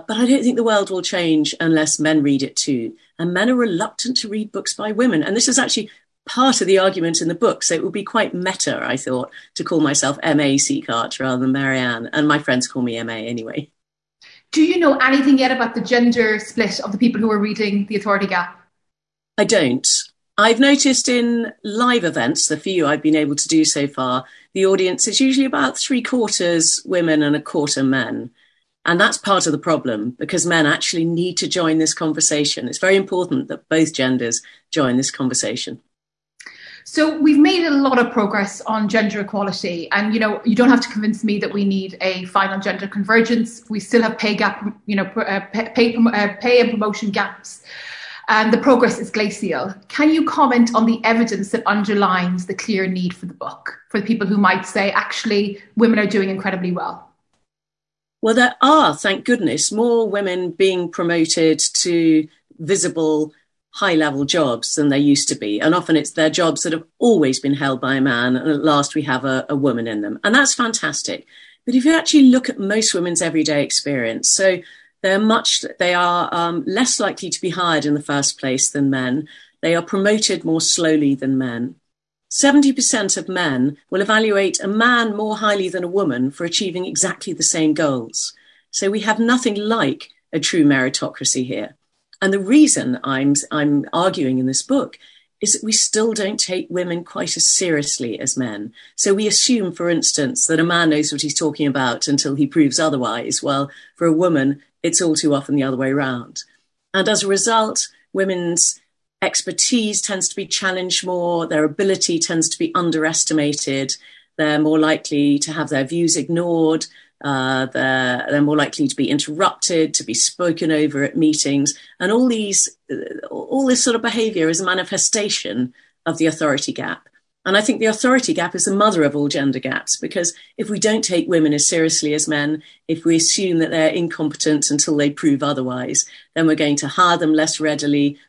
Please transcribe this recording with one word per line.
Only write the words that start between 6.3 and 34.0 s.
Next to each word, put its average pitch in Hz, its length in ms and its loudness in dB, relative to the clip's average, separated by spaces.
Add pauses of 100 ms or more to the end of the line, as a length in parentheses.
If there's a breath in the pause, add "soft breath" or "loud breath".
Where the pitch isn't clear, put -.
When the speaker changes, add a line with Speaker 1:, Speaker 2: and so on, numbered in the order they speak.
Speaker 1:
of 185 80 0
the 190 100 6
argument 185 420 0
in 165 60 -4
the 170 80 -2
book. - 300 0
So 175 100 0
it - 80 -2
would 170 100 -4
be 196 120 -6
quite - 280 -2
meta, 180 480 -4
I 123 160 -4
thought, 127 360 -6 (220 loud breath)
to - 100 -6
call 165 160 0
myself 143 420 0
M 151 160 2
A 139 180 2
Sieghart 131 600 -2
rather 131 220 -2
than 131 100 0
Mary 135 300 0
Ann. 120 320 -4
And 151 160 2
my 147 100 2
friends 127 300 -2
call 131 140 -6
me 120 140 -2
M 113 140 -6
A 110 160 -8
anyway. 117 440 -8 (840 soft breath)
Speaker 2:
Do 311 100 4
you 359 160 4
know 285 200 4
anything 269 400 4
yet 262 120 2
about 240 240 -2
the 233 60 -4
gender 233 580 2
split 208 400 -4
of 196 140 -8
the 202 60 -4
people 240 220 2
who 220 120 2
are 208 80 2
reading 202 460 -2
The 208 100 -4
Authority 196 320 0
Gap? 175 280 -4 (800)
Speaker 1:
I 208 60 2
don't. 156 460 2 (500)
I've 226 220 4
noticed 277 480 4
in 233 460 0 (100)
live 226 400 0
events, 147 420 -2
the 156 100 -2
few 175 300 -2
I've 147 160 0
been 156 140 4
able 147 180 0
to - 140 -4
do 156 160 4
so 143 240 0
far, 131 360 -4 (300 soft breath)
the 190 120 2
audience 185 420 0
is 202 120 0
usually 269 260 2
about 277 300 -2
three 247 260 -2
quarters 185 840 0
women 165 400 0
and 147 100 2
a 151 80 -4
quarter 143 400 -4
men. 123 480 -2 (540)
And 170 160 2
that's - 180 2
part 190 280 0
of 156 60 0
the 147 60 -2
problem, 123 600 -2
because 160 260 -2
men 165 200 2
actually 165 380 0
need 175 340 -2
to 165 100 -2
join 160 300 0
this 156 160 0
conversation. 151 760 -2
It's - 100 -8
very 190 160 2
important 180 540 0
that - 200 -12
both 160 240 2
genders 123 480 -2 (300 soft breath)